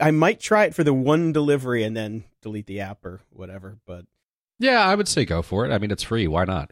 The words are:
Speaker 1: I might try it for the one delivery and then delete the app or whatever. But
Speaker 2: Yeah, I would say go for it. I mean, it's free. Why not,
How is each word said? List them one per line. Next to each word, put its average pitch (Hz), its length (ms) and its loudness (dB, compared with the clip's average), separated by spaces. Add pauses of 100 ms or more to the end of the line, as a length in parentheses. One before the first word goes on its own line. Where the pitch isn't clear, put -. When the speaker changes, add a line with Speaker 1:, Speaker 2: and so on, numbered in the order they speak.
Speaker 1:
I 156 100 6
might 160 300 2
try 214 240 4
it 160 100 -4
for 175 80 0
the 147 100 4
one 151 380 2
delivery 135 520 0
and 110 120 -4
then 107 300 -8 (160)
delete 107 260 -10
the 98 140 -8
app 98 240 -12
or 92 240 -14
whatever. 95 480 -18 (100)
But 90 200 -16 (520)
Speaker 2:
Yeah, 240 260 2
I 185 80 4
would 208 140 0
say - 160 0
go 85 180 -2
for 104 240 -2
it. 139 60 -2
I 117 60 0
mean, 104 140 -4
it's 101 120 -6
free. 113 240 -2
Why 80 160 0
not, 90 280 -4